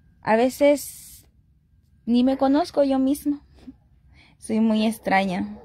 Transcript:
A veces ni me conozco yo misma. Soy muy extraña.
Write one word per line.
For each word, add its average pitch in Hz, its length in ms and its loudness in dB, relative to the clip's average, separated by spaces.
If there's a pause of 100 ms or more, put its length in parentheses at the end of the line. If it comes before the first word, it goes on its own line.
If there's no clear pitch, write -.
(220)
A 214 140 0
veces 269 920 0 (800)
ni 240 180 2
me 269 140 0
conozco 285 460 2
yo 269 140 0
misma. 285 460 -2 (960)
Soy 220 240 -4
muy 214 260 2
extraña. 196 760 -4